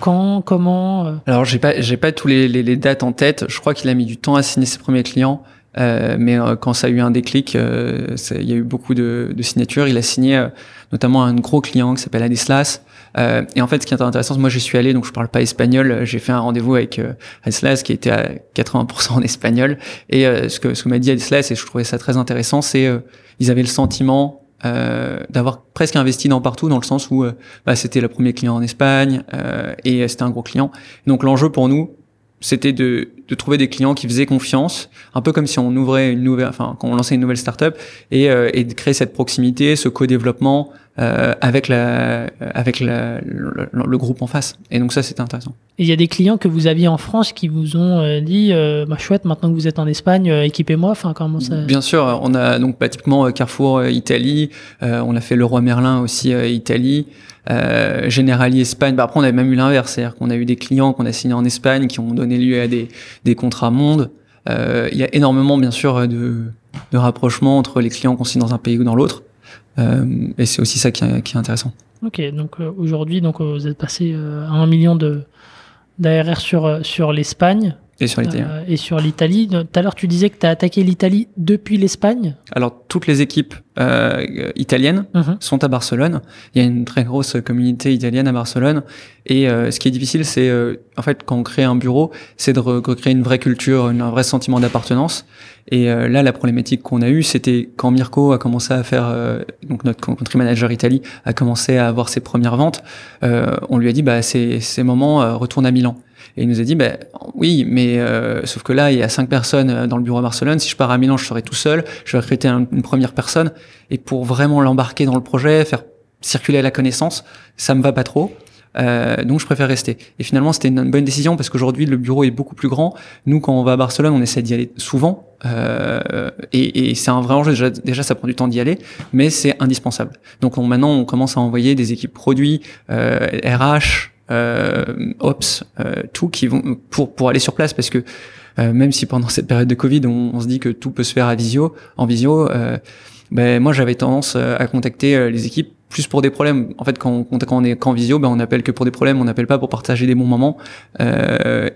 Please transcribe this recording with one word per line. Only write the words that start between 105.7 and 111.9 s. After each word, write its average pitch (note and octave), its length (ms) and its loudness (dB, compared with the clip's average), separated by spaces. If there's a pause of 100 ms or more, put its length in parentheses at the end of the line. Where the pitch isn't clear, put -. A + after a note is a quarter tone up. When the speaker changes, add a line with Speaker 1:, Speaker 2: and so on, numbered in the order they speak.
Speaker 2:
Milan. » B2 240 2 (400)
Et B2 60 -2
il A#2+ 60 2
nous A#2 120 0
a A#2 40 0
dit, « C#3+ 120 0
Bah, C3+ 160 2 (420)
oui, D#3+ 340 2
mais, B2 300 2
euh, A#2 480 -2
sauf - 160 -8
que - 100 -2
là, C#3+ 200 4
il B2+ 60 4
y A#2+ 40 2
a A2 60 0
cinq B2+ 200 -2
personnes, C3 420 0
euh, A#2+ 160 0
dans A#2+ 120 -2
le B2 40 0
bureau A#2+ 160 -2
à B2 40 0
Barcelone. C3+ 360 0
Si - 120 -4
je - 60 -8
pars B2 140 0
à B2 60 2
Milan, C3 200 4
je C3 100 -4
serai A#2 160 -4
tout - 120 -10
seul. D#3+ 300 0 (200)